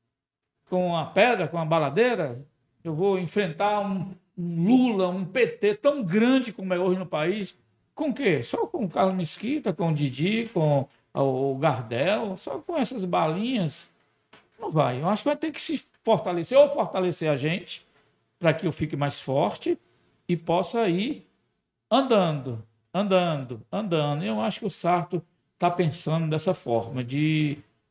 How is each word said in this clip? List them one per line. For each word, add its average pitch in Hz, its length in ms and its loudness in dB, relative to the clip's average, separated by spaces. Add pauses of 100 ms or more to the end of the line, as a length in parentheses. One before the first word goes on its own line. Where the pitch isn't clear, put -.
(680)
com 180 260 0
a 160 100 -2
pedra, 202 420 2
com 170 100 -8
a 160 80 -2
baladeira? 156 800 0 (380)
Eu 165 100 -6
vou 190 240 2
enfrentar 202 640 0
um, 196 340 -4 (240)
um 170 300 0
Lula, 226 400 4
um 185 180 -4
P 247 220 2
T 208 260 0
tão 285 300 0
grande 226 500 2
como 185 220 -6
é 175 40 0
hoje 185 200 2
no 175 80 -8
país, 180 480 -4 (400)
com 302 140 -2
o 233 40 -2
quê? 156 300 2
Só - 240 -2
com 277 180 -4
o 165 40 -4
Carlos 190 260 2
Mesquita, 208 580 -4
com 170 160 -2
o 160 40 2
Didi, 151 600 0
com 147 340 2 (260)
o 135 440 0
Gardel, 151 800 -2
só - 220 -10
com 339 180 -6
essas 254 260 -2
balinhas? 180 880 -2 (680)
Não 440 100 -6
vai. 135 320 2
Eu 160 60 -4
acho 208 160 -2
que 285 60 0
vai 294 80 0
ter 320 140 -6
que - 80 -10
se - 240 -4 (200)
fortalecer, 190 520 0
ou 285 120 10
fortalecer 180 600 -2
a 147 80 2
gente, 156 480 -4 (560)
pra 165 140 4
que 170 140 -4
eu 151 40 0
fique 156 240 -4
mais 143 240 -2
forte 190 600 -2 (500)
e 175 80 2
possa 185 500 0
ir 196 380 -2 (640)
andando, 165 720 2 (300)
andando, 170 680 0 (100)
andando. 165 520 -2
Eu 214 160 -4
acho 220 200 -4
que 233 80 -8
o - 20 -4
Sarto 175 540 -2 (340)
tá 175 140 2
pensando 165 580 0
dessa 156 240 0
forma, 120 500 -2
de 151 540 0 (340)